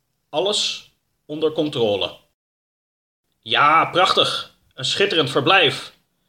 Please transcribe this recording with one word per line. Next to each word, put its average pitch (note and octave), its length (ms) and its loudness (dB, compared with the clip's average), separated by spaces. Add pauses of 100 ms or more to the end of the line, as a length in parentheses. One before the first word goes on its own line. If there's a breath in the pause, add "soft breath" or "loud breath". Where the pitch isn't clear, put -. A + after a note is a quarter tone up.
(300)
Alles - 640 -4 (340)
onder D#3 260 -2
controle. A2+ 680 -2 (1200)
Ja, D3 460 2
prachtig. - 720 0 (180)
Een C3 120 -10
schitterend F3 440 0
verblijf. D#3 640 0 (360)